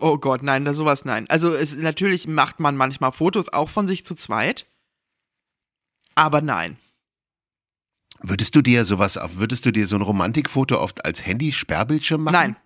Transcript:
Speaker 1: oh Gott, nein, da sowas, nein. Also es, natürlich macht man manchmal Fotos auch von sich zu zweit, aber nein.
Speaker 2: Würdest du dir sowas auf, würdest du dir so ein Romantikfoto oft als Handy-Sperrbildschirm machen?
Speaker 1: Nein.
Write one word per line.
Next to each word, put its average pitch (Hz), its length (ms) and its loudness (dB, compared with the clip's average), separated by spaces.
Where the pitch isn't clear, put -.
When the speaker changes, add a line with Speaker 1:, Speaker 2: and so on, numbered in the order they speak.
Speaker 1:
oh 151 180 2
Gott, 131 240 -2
nein, 139 220 0
da 143 100 0
sowas, 147 300 0
nein. 117 240 -4
Also 165 260 2
es, 147 200 -2
natürlich 160 520 -2
macht 151 320 0
man 147 180 2
manchmal 135 360 0
Fotos 185 380 0
auch 151 180 -2
von 208 180 -2
sich 185 200 -4
zu - 80 -8
zweit, - 520 -4
aber 151 260 2
nein. 98 380 -4
Speaker 2:
Würdest 92 300 0
du 151 80 8
dir 120 220 6
sowas 98 340 2
auf, 90 180 -10
würdest 110 300 -2
du 120 60 4
dir 104 160 2
so 104 80 2
ein 98 60 0
Romantikfoto 113 760 0
oft - 260 -6
als - 220 -6
Handy-Sperrbildschirm 139 960 -2
machen? 156 120 0
Speaker 1:
Nein. 170 320 2